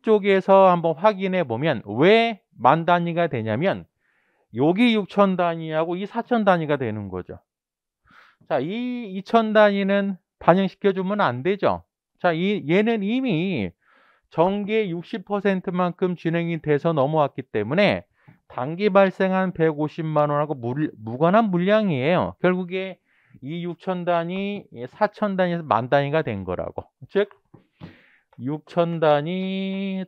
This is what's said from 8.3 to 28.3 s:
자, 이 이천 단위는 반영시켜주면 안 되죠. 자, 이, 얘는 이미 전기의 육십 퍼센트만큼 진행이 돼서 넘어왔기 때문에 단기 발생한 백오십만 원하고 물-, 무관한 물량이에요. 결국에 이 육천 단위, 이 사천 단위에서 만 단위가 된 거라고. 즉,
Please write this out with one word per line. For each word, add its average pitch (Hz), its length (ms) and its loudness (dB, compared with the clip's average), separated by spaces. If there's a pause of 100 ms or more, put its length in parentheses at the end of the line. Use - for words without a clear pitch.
자, 151 120 0
이 233 560 -6
이천 220 360 0
단위는 202 640 4 (220)
반영시켜주면 190 840 0
안 127 220 0
되죠. 135 400 0 (380)
자, 175 120 2
이, 180 360 -2
얘는 214 340 2
이미 190 680 -2 (600)
전기의 202 600 0
육십 175 340 -8
퍼센트만큼 180 920 -2
진행이 170 460 -2
돼서 151 300 0
넘어왔기 147 500 0
때문에 110 600 0 (420)
단기 170 440 -4
발생한 190 640 2
백오십만 151 800 0
원하고 147 240 -2
물-, 127 420 -4
무관한 165 540 0
물량이에요. 175 880 0
결국에 185 580 -2 (440)
이 165 220 -8
육천 175 400 -6
단위, 180 680 -4
이 120 140 -12
사천 208 500 -4
단위에서 175 280 0
만 120 240 0
단위가 143 340 2
된 104 220 -6
거라고. 87 400 -6 (240)
즉, - 220 -2 (1080)